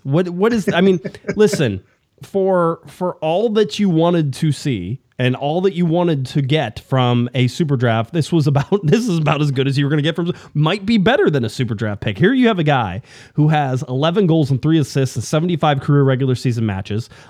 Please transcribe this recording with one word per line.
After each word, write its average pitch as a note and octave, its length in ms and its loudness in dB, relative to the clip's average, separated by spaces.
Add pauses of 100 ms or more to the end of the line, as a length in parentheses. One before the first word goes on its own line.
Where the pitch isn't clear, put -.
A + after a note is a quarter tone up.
What, E3+ 260 0
what F#3+ 240 0
is," G#3 200 -2
I E3+ 80 2
mean, F#3+ 180 4 (180)
<laughs> G3 180 -8
listen, D3+ 480 0 (380)
for, F#3 640 0
for F3+ 300 -6
all F3+ 340 -2
that G#3+ 280 0
you G3+ 100 2
wanted E3 460 2
to D#3 160 0
see A2 480 -4 (180)
and B2+ 180 0
all D3+ 260 -4
that G3 140 2
you F3 100 0
wanted E3 400 0
to D3 160 -2
get C3+ 380 -2
from B2 560 0
a B2+ 120 2
super C#3+ 300 -2
draft, A2+ 360 0
this E3 180 -2
was D#3 160 2
about, C#3+ 320 0
<laughs> G3+ 40 -12
this A3+ 240 2
is E3+ 120 0
about D3+ 220 0
as D3 100 0
good C3 160 0
as C3+ 100 -2
you C#3+ 80 2
were C3+ 40 0
gonna D3+ 120 0
get E3 140 -2
from, F3 160 -2 (220)
might E3+ 320 0
be A3+ 120 2
better A3+ 320 2
than C#3 160 0
a G#2+ 40 -4
super A#2 240 -4
draft G#2 280 -6
pick. G2+ 160 -4
Here F#3 160 4
you B3+ 140 4
have G#3+ 120 0
a E3 40 0
guy B2 380 -2 (320)
who D3+ 140 2
has C3+ 400 0
eleven E3 400 0
goals D#3 240 2
and C3 100 0
three D#3+ 180 2
assists C3+ 360 -2
in A#2 60 -6
seventy-five D#3 600 0
career C#3+ 220 4
regular C3 320 0
season A#2 300 -2
matches. G2+ 440 -6 (200)